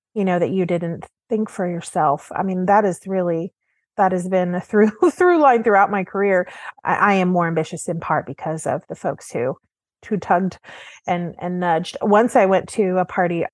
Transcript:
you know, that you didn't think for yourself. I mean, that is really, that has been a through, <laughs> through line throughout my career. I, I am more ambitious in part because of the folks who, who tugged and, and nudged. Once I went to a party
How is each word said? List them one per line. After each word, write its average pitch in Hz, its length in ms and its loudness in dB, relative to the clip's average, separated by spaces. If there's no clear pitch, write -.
you 208 120 -2
know, 180 140 0
that 147 120 0
you 190 140 0
didn't 170 400 -4
think 220 200 -2
for 185 180 -6
yourself. 170 680 -2
I 175 80 -2
mean, 185 220 -2
that 202 200 4
is 180 220 -2
really, 175 460 -4
that 190 140 2
has 180 160 -4
been 180 280 0
a 180 60 -4
through, 214 300 2
<laughs> 349 100 4
through 359 280 2
line 247 240 4
throughout 202 280 4
my 196 120 -2
career. 190 440 0
I, - 120 0
I 202 180 4
am 185 160 2
more 175 180 2
ambitious 165 400 -4
in 170 120 -6
part 156 260 -2
because 156 420 -8
of 139 220 -4
the - 60 -12
folks - 360 -8
who, 123 240 -4
who 214 100 -4
tugged 180 420 -2
and, 175 320 -4
and 180 200 -6
nudged. 175 420 -2
Once 220 340 2
I 220 100 6
went 190 240 2
to 185 280 -2
a 180 80 0
party 175 480 -2